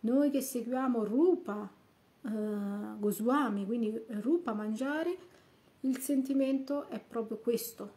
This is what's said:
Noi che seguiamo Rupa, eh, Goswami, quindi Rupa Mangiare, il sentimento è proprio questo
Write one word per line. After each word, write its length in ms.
Noi 300
che 100
seguiamo 640
Rupa, 640
eh, 60
Goswami, 680
quindi 300
Rupa 460
Mangiare, 640
il 180
sentimento 880
è 100
proprio 380
questo 600